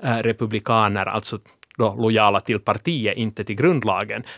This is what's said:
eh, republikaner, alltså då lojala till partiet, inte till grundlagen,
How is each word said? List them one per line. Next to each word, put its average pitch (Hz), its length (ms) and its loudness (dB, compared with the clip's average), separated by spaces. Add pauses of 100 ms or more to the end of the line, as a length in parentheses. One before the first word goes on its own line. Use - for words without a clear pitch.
eh, 120 140 0
republikaner, 110 880 0
alltså 104 340 -6 (380)
då 107 220 0
lojala 107 400 4
till 107 200 -2
partiet, 104 580 -2
inte 110 260 -6
till 104 120 -8
grundlagen, 110 680 0 (140)